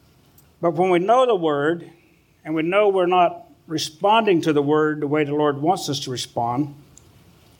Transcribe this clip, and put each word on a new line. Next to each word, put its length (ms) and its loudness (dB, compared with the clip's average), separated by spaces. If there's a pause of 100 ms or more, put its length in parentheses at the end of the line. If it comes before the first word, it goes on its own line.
(600)
But 140 -2
when 160 0
we 100 2
know 260 4
the 100 2
word 540 -2 (540)
and 100 -8
we 100 -2
know 260 2
we're 160 2
not 400 0 (220)
responding 720 0
to 120 0
the 80 2
word 400 0
the 60 -2
way 160 0
the 120 -4
Lord 260 0
wants 280 -2
us 120 -6
to 100 -10
respond, 640 -6 (840)